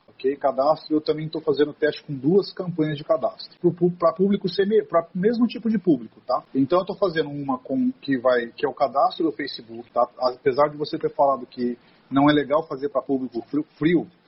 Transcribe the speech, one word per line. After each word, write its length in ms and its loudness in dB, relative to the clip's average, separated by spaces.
Ok, 160 -2
cadastro, 600 0
eu 40 2
também 280 -4
tô 120 -8
fazendo 320 0
teste 300 -2
com 100 -10
duas 400 2
campanhas 460 -4
de 60 -14
cadastro. 560 -4
Pro 120 2
pu-, 200 0
pra 200 2
público 360 0
semi-, 340 2
pra 320 0
mesmo 320 2
tipo 240 -4
de 80 0
público, 480 0
tá? 160 -2
Então 280 2
eu 40 -2
tô 120 -8
fazendo 340 0
uma 260 -4
com, 360 -2
que 160 0
vai, 300 2
que 180 -4
é 20 -4
o 60 -6
cadastro 520 0
do 40 0
Facebook, 640 -12
tá? 160 2
Apesar 520 0
de 60 -12
você 220 -6
ter 120 -4
falado 360 2
que 320 -4
não 180 4
é 40 6
legal 340 0
fazer 220 -6
pra 120 -4
público 480 -4
frio, 160 -4
frio, 300 0